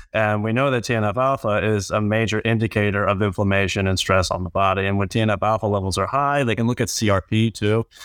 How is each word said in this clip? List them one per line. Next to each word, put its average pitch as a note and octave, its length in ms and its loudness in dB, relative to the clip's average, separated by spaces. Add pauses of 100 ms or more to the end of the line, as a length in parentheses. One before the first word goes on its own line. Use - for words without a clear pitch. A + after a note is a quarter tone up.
(120)
And G#2+ 320 0
we A2 80 -2
know C3+ 180 0
that B2 140 -2
T B2 100 -2
N A2 100 0
F G#2 120 -2
alpha B2 480 0
is G#2+ 260 0
a G#2+ 100 0
major G#2+ 440 0
indicator G#2 600 0
of G2 160 0
inflammation G2 640 0
and F#2+ 120 0
stress F#2+ 320 2
on F2 140 -4
the F2 60 -8
body. G2 380 0
And G2 100 0
when G2 100 -2
T A2+ 120 -2
N A2 100 2
F G2+ 120 -2
alpha A2 240 0
levels G2 300 -2
are G2 100 0
high, C#3+ 380 0
they A2+ 120 0
can A#2 100 0
look A#2+ 140 -2
at A#2 100 -2
C - 180 0
R G2 140 2
P A2 280 0
too. G#2+ 360 0 (180)